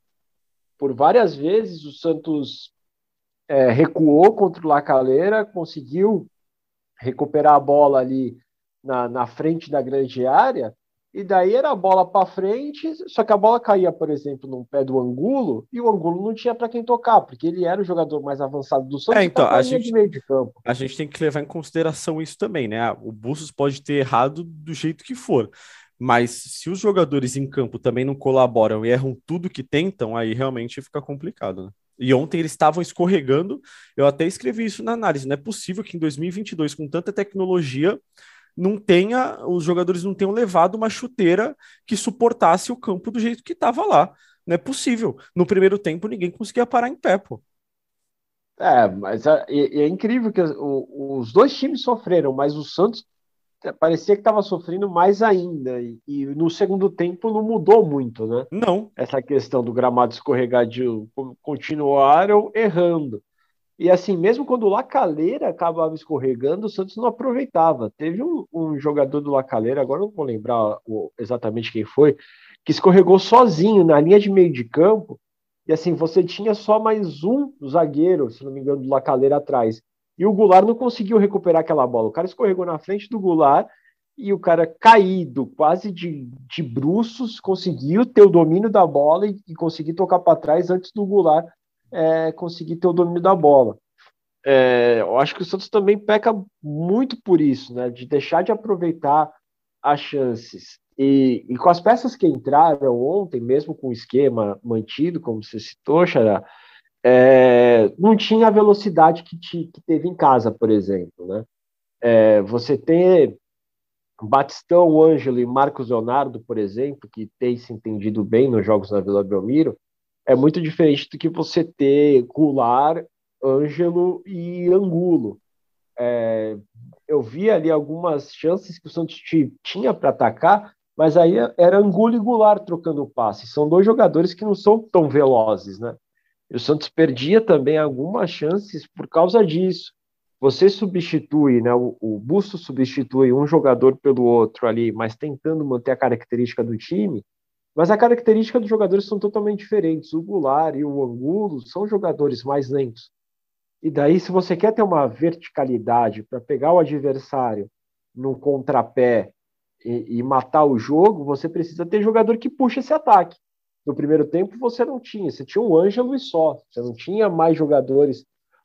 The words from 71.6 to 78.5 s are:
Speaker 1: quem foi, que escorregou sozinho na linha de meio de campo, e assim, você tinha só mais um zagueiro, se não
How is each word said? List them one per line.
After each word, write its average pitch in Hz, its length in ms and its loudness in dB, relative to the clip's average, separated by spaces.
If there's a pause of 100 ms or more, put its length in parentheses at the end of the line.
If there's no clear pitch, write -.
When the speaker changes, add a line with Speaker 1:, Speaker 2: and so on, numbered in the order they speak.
Speaker 1:
quem 110 140 -6
foi, 143 320 4 (480)
que - 40 -6
escorregou 185 480 6
sozinho 208 640 4
na 160 160 6
linha 175 220 6
de 202 100 -2
meio 180 220 4
de 123 120 -8
campo, 175 540 0 (480)
e 160 60 0
assim, 156 220 -2
você 165 280 0
tinha 202 320 -4
só 214 240 0
mais 208 460 -2
um 269 260 -2 (160)
zagueiro, 151 640 0
se 117 140 -20
não 135 80 -12